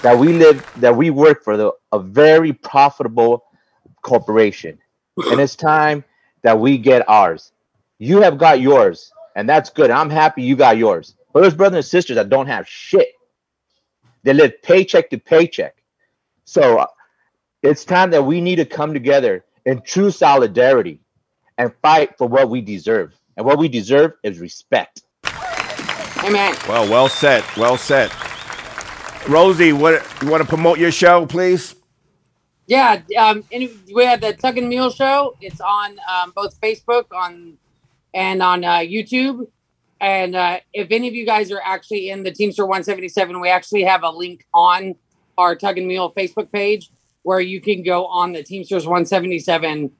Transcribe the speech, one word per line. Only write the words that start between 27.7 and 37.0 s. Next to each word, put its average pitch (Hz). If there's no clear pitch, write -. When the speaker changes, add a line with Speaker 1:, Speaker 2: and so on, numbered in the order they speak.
Speaker 3:
said. 127
Rosie, 165
what, 156
you 139
wanna 156
promote 165
your 170
show, 175
please? 180
Speaker 2:
Yeah, 233
um, 214
and 247
we 247
have 240
the 214
Tuck 247
and 247
Mule 254
show. 269
It's 190
on, 202
um, 180
both 196
Facebook 240